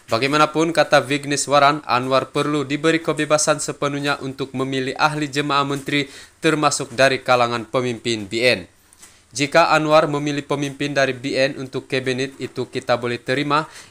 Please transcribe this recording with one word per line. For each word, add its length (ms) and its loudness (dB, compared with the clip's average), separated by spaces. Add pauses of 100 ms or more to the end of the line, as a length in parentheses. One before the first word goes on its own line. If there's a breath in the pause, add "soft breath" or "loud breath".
Bagaimanapun, 640 2
kata 320 4
Vigneswaran, 880 2
Anwar 400 0
perlu 320 -2
diberi 400 0
kebebasan 560 0
sepenuhnya 640 -4
untuk 320 -8
memilih 400 -4
ahli 320 0
jemaah 400 0
menteri 400 -4 (320 loud breath)
termasuk 560 0
dari 240 4
kalangan 480 2
pemimpin 640 -4
B 160 0
N. 240 2 (580 soft breath)
"Jika 480 2
Anwar 320 4
memilih 320 -4
pemimpin 560 -4
dari 160 2
B 240 -6
N 240 0
untuk 240 -8
Kabinet, 560 -4
itu 240 -6
kita 320 -2
boleh 240 -4
terima. 480 -2 (220 loud breath)